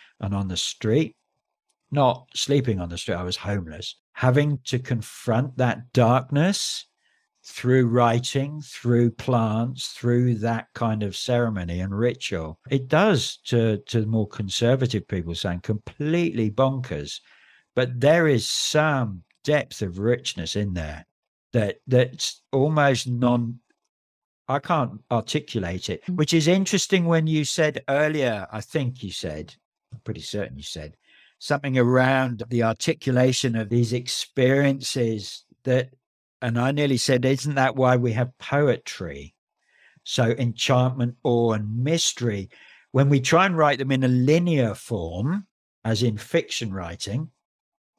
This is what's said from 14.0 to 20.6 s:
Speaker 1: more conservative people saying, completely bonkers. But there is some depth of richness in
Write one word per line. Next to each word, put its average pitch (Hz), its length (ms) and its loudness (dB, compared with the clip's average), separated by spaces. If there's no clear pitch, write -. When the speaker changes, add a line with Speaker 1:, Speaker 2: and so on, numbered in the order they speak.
Speaker 1:
more 110 220 0
conservative 120 800 -2
people 85 260 -4
saying, 87 280 -4
completely 117 920 -2
bonkers. 127 680 -2
But 123 280 -2
there 160 260 6
is 127 200 2
some 131 760 0
depth 143 380 -2
of 90 160 -6
richness 117 580 -2
in 101 180 -2